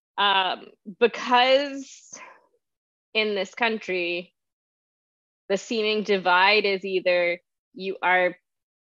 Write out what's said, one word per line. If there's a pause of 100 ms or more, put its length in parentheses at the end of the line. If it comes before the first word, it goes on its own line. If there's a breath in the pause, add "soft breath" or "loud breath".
(180)
um, (340)
because (1000 loud breath)
in
this
country, (1120)
the
seeming
divide
is
either (340)
you
are (460)